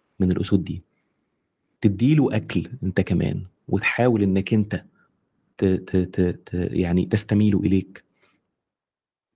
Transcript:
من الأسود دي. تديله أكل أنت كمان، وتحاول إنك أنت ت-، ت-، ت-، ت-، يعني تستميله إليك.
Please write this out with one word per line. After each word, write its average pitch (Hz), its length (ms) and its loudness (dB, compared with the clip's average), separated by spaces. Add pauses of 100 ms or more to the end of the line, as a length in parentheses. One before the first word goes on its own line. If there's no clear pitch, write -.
(200)
من 92 120 2
الأسود 87 320 0
دي. 87 180 -10 (960)
تديله 113 560 2
أكل 92 320 -4 (140)
أنت 95 180 0
كمان، 92 460 -2 (220)
وتحاول 113 540 0
إنك 98 320 0
أنت 104 300 -2 (760)
ت-، 101 60 0
ت-، 92 320 0
ت-، 90 240 0
ت-، 90 340 -2
يعني 90 520 0
تستميله 104 540 2
إليك. 95 440 0 (1300)